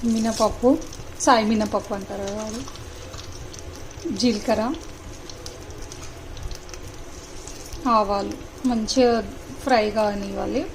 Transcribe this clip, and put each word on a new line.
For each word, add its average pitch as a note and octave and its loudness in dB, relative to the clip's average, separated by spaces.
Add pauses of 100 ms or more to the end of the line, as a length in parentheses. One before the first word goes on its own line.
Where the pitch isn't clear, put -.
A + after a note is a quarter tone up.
(140)
మినపప్పు, A3+ 4 (540)
సాయి A3+ 8
మినపప్పు G#3+ 2
అంటారు G3 -6
కదా G#3 -4
అది, A3 -6 (1600)
జీలకర్ర, G#3+ 4 (3250)
ఆవాలు G3+ 2 (360)
మంచిగా A#3+ 6 (540)
ఫ్రై B3 6 (140)
కానివ్వాలి. G3+ 0 (120)